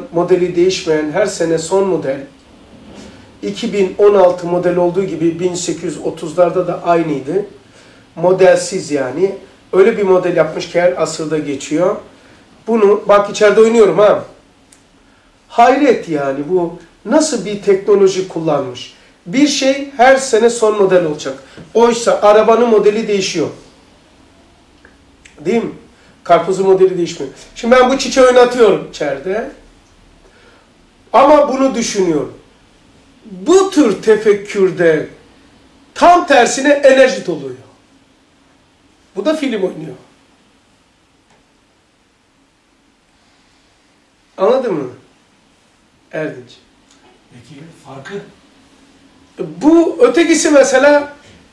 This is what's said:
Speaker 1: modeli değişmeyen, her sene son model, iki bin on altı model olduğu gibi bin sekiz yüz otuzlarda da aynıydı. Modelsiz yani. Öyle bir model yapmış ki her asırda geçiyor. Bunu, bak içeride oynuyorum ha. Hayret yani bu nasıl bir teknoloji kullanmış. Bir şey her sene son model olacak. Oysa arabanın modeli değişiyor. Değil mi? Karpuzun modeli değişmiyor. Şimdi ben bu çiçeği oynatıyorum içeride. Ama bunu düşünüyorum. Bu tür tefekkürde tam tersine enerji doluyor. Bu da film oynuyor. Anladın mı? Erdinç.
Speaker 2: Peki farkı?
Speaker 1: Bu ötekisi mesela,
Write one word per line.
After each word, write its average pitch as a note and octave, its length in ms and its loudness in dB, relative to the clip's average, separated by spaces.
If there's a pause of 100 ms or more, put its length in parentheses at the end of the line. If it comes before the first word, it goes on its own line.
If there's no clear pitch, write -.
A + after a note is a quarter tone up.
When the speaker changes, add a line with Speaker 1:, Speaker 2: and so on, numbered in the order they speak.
(120)
Speaker 1:
modeli F3 440 0
değişmeyen, D#3 560 -2
her G3 140 -2
sene E3 320 -4
son G3 280 -2
model, C#3 340 -4 (1200)
iki G3+ 300 -8
bin F#3+ 260 -2
on G#3 160 6
altı F3+ 320 2
model F3 300 -2
olduğu F3 280 0
gibi D#3+ 360 -4
bin F3+ 140 -4
sekiz - 280 -8
yüz D#3 160 -8
otuzlarda E3+ 680 -2
da - 180 -8
aynıydı. E3 600 -2 (720)
Modelsiz F3 720 0
yani. C#3+ 440 -4 (380)
Öyle G3 260 2
bir G#3 40 -2
model F3 340 0
yapmış E3 340 -4
ki E3+ 100 -2
her F3 220 0
asırda D#3 360 -6
geçiyor. D3+ 580 -4 (720)
Bunu, G#3+ 420 2
bak G3+ 220 4
içeride G3+ 300 2
oynuyorum A3 380 4
ha. G#3 260 2 (1200)
Hayret C4 600 2
yani C#3+ 400 -6
bu F3 300 -4 (260)
nasıl A3 400 -2
bir G3+ 180 -10
teknoloji G3 680 0
kullanmış. C#3 640 -6 (320)
Bir C4 220 0
şey C#4 480 -2
her C4 200 6
sene A#3 340 0
son G#3+ 280 -2
model F3+ 260 2
olacak. D3+ 380 -8 (320)
Oysa A#3 480 2
arabanın A3 460 4
modeli G#3+ 400 2
değişiyor. F#3 400 -4 (1900)
Değil G#3 240 -6
mi? - 80 -10 (520)
Karpuzun F3 420 0
modeli F3+ 320 2
değişmiyor. D#3+ 340 -8 (220)
Şimdi A#3 220 0
ben B3 140 4
bu C4+ 80 -2
çiçeği B3+ 280 2
oynatıyorum B3 640 2
içeride. F#3 600 -8 (1600)
Ama C#4 360 4
bunu C4+ 260 -2
düşünüyorum. F3 600 -4 (880)
Bu B3 460 0
tür A#3+ 320 0
tefekkürde F#3 1080 0 (840)
tam E4+ 320 4
tersine C4 420 0
enerji C4 580 4
doluyor. C#3 300 -10 (1600)
Bu G3+ 80 -6
da D#4 100 -2
film B3+ 280 -6
oynuyor. D#3 320 -8 (4000)
Anladın A3+ 360 0
mı? C#3+ 140 -8 (1200)
Erdinç. C3+ 440 -12 (760)
Speaker 2:
Peki C3+ 280 -20 (240)
farkı? C3+ 300 -18 (1200)
Speaker 1:
Bu D#4+ 640 0
ötekisi D#4+ 500 2
mesela, C#4+ 600 2 (400)